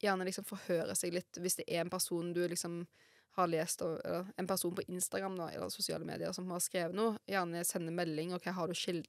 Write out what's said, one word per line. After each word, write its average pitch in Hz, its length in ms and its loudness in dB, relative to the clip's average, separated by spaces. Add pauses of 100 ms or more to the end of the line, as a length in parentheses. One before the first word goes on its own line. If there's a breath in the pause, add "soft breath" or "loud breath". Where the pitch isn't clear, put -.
gjerne 190 240 4
liksom 190 240 -2
forhøre 180 480 0
seg 175 160 0
litt 180 280 -4
hvis 180 160 2
det - 120 -6
er 170 120 2
en 175 100 -2
person 175 420 0
du 175 160 2
liksom 175 380 -2 (500 soft breath)
har 180 100 6
lest, 165 360 0
og, 160 220 0
eller 170 220 0 (120)
en 185 80 0
person 185 280 2
på 185 140 -2
Instagram 190 480 0
da, 165 120 -2
eller - 200 -2
sosiale 170 360 -2
medier 165 280 -2
som 185 180 -4
har 180 80 -2
skrevet 175 360 0
noe, 214 240 4 (100)
gjerne 175 360 2
sende 170 280 0
melding, 170 420 0
«Ok, 180 160 -4
har 180 160 0
du 175 80 -2
kilde 175 340 0